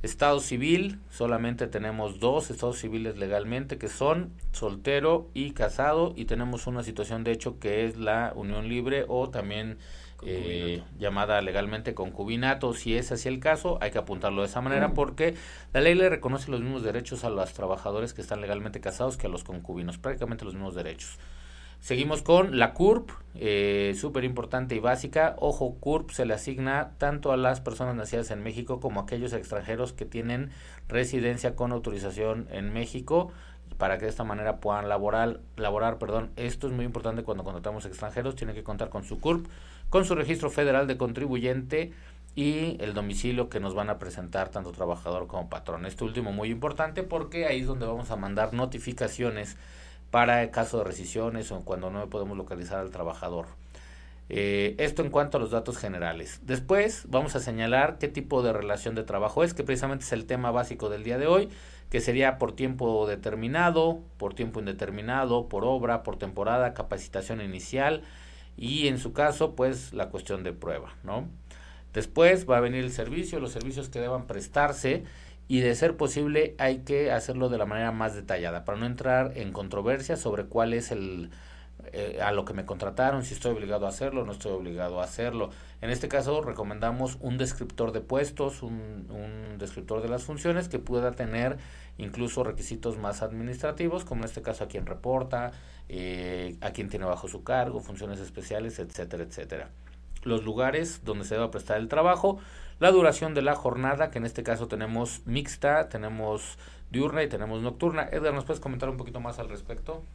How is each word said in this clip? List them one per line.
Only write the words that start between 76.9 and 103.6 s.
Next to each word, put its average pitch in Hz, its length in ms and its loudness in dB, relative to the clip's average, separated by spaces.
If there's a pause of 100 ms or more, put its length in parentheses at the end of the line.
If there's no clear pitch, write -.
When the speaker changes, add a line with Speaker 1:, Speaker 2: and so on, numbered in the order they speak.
Speaker 1:
hacerlo 127 360 2
de 120 100 2
la 107 80 2
manera 110 260 0
más 110 220 0
detallada, 87 500 -2
para 101 140 -2
no 117 80 -2
entrar 127 500 2
en 101 160 -4
controversia 107 640 0
sobre 104 300 -2
cuál 117 280 2
es 117 160 -2
el, 92 400 -4 (640)
eh, 101 280 -6
a 104 120 4
lo 98 120 2
que 101 80 -6
me 98 120 -4
contrataron, 123 600 2
si - 100 -6
estoy - 180 0
obligado 104 340 0
a 98 40 0
hacerlo 131 320 -2
o - 20 -2
no 104 80 -6
estoy 101 180 -6
obligado 90 500 -2
a 90 40 2
hacerlo. 117 460 -2 (320)
En 113 80 -2
este 123 180 -2
caso, 139 340 2
recomendamos 117 800 -2
un 127 180 -2
descriptor 120 540 -2
de 110 80 0
puestos, 135 640 -2
un, 107 440 -8
un 107 500 -8
descriptor 101 440 -4
de 117 60 -2
las 127 160 -2
funciones 170 440 0
que 123 120 -2
pueda 123 320 0
tener 117 460 0 (400)
incluso 120 440 -2
requisitos 110 560 -2
más 104 240 -4
administrativos, 131 840 -2
como 113 180 -2
en 110 40 -4
este - 160 -8
caso 113 220 -4
a - 40 -6
quién 95 160 -6
reporta, 123 680 -2 (360)
eh, 90 720 -4
a 101 120 -4
quién 101 160 -6
tiene 95 180 -4
bajo 90 220 -2
su - 160 -10
cargo, 123 340 0
funciones 101 400 -8
especiales, 107 600 -6
etcétera, 87 420 -6
etcétera. 78 480 -10 (520)
Los 113 220 0
lugares 131 600 0
donde 101 200 -4
se 107 120 -2
deba 113 160 0
prestar 107 260 0
el 113 80 -2
trabajo, 175 520 4 (420)
la 180 100 10
duración 160 420 8
de 147 80 2
la 139 140 4
jornada, 135 560 2